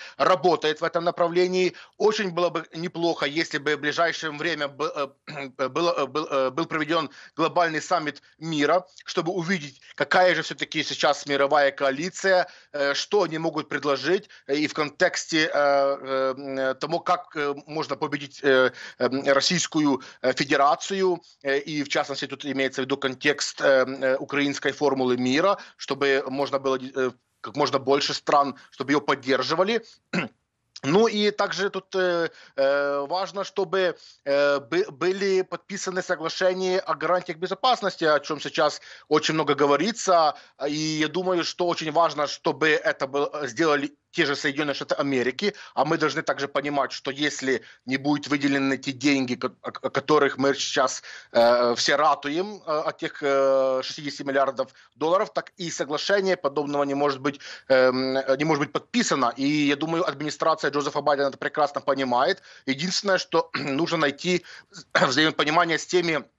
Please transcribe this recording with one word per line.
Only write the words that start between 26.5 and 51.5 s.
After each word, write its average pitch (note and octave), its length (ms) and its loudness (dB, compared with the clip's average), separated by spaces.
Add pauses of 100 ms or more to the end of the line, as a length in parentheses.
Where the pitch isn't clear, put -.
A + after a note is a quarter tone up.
было, C3 180 0
э, B2+ 340 -4 (300)
как A2 160 -12
можно C3+ 220 2
больше C#3 340 2
стран, C#3+ 420 2 (160)
чтобы B2+ 220 -4
её C#3+ 80 2
поддерживали. C#3+ 800 0 (320)
<clears throat> E3 280 -6 (420)
Ну G3 220 4
и G#3 240 0
также G3 380 -2
тут, - 260 -10
э, F3 340 0 (280)
э, C#3+ 500 0
важно, F#3 380 -4
чтобы, F#3 500 -2 (300)
э, C#3+ 340 2
бы-, E3 320 -2
были F#3 520 0
подписаны F#3 580 -8
соглашения F#3 800 0
о D#3+ 140 -4
гарантиях D#3+ 440 -2
безопасности, F#3 640 -2
о D3+ 160 4
чём D3 220 -8
сейчас D3 400 -2 (260)
очень D3+ 280 2
много D3 200 2
говорится. D3+ 800 4 (320)
И D3 80 -4 (260)
я D#3 60 0
думаю, F3+ 380 -2
что - 220 -4
очень D#3+ 240 -4
важно, D3 360 2
чтобы D3+ 440 -2
это D3+ 360 0
был-, C#3+ 240 -2 (160)
сделали D3 440 2 (200)
те E3 160 0
же C#3+ 80 0
Соединённые C#3+ 400 -4
Штаты C#3 200 -4
Америки, C#3 600 -2 (180)
а C3 120 0
мы D#3+ 120 0
должны D#3 240 -2
также C#3 260 -4
понимать, C#3+ 440 -4
что - 200 -10
если C3+ 520 -2 (240)
не C3 100 -2
будут C#3+ 300 -2
выделены C#3 500 0
те C#3 140 -8
деньги, C3 440 0
ко-, - 280 -6
о, B2 60 -6
о - 200 -6
которых C#3+ 480 2
мы C#3 160 2
сейчас, - 480 -2 (300)
э, A#2+ 440 4